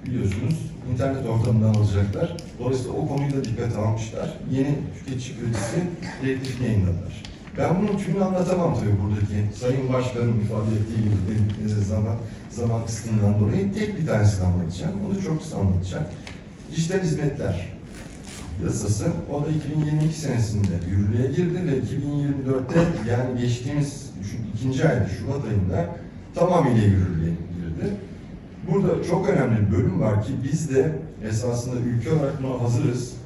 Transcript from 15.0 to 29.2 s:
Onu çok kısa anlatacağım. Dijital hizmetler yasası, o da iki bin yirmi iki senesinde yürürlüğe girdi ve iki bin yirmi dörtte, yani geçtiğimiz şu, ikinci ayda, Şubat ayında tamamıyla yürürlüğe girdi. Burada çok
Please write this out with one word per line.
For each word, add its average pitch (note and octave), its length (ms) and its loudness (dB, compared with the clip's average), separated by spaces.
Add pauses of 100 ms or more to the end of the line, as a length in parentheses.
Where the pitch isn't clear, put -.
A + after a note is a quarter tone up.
Onu - 140 -2
çok D#3+ 200 -2
kısa - 160 -8
anlatacağım. G2 460 0 (680)
Dijital E3+ 280 0
hizmetler C#3+ 760 -2 (880)
yasası, - 420 -2 (280)
o D3 120 0
da D#3+ 40 -2
iki D#3 260 -2
bin D3+ 100 2
yirmi D3+ 180 2
iki D#3+ 160 0
senesinde G2+ 540 0 (160)
yürürlüğe G#2 420 2
girdi F3 280 0 (120)
ve C3 60 2
iki C3+ 240 -2
bin C#3+ 100 -4
yirmi C#3 340 -2
dörtte, C3+ 340 2 (300)
yani B2 320 0
geçtiğimiz C#3+ 680 -2 (140)
şu, A#2 340 -6
ikinci C3+ 300 2
ayda, G2+ 200 4
Şubat - 380 -4
ayında G2 500 0 (400)
tamamıyla D#3 480 4
yürürlüğe F#2 460 4
girdi. E2+ 640 -4 (800)
Burada F#3+ 320 4
çok F3+ 260 2